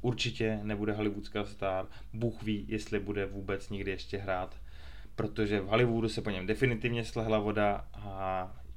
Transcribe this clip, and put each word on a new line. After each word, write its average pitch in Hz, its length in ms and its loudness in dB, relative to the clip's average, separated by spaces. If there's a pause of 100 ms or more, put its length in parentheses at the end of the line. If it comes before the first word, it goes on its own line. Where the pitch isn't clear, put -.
určitě 110 640 2
nebude 107 300 0
hollywoodská 104 520 0
star, 95 400 0 (280)
Bůh 113 300 0
ví, 104 240 0
jestli 104 320 0
bude 98 260 0
vůbec 98 440 -4
nikdy 98 220 -2
ještě 95 260 -4
hrát, 92 380 -2 (600)
protože 104 460 2
v 92 60 -2
Hollywoodu 113 420 4
se 143 120 -2
po 110 80 -2
něm 92 180 -2
definitivně 117 580 2
slehla 110 340 2
voda 104 540 2
a 95 680 -4 (160)